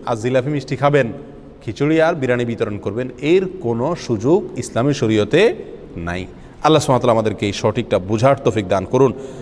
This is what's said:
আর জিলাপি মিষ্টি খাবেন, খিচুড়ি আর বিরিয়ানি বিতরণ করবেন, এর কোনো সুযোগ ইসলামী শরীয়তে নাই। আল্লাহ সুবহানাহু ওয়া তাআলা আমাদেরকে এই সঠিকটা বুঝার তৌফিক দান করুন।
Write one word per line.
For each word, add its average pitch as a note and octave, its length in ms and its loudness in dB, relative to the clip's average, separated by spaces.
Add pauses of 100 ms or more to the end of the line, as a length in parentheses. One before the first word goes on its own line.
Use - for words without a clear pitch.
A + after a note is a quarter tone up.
আর A#2+ 100 -2
জিলাপি B2+ 340 0
মিষ্টি C#3+ 260 -4
খাবেন, C#3+ 320 2 (540)
খিচুড়ি D3+ 400 0
আর E3 140 2
বিরিয়ানি B2 300 0
বিতরণ G#2+ 320 -4
করবেন, A2+ 320 -6 (120)
এর F3+ 260 2 (140)
কোনো A#2 340 -2
সুযোগ C3 640 0
ইসলামী B2+ 340 0
শরীয়তে A2 480 2 (540)
নাই। F2 260 -6 (420)
আল্লাহ D3+ 180 6
সুবহানাহু - 100 0
ওয়া B2 80 4
তাআলা A#2+ 120 4
আমাদেরকে G#2+ 340 0
এই G2+ 80 0
সঠিকটা G#2 460 0
বুঝার A2 360 2
তৌফিক A2 320 0
দান F#2+ 180 0
করুন। B2+ 280 2 (280)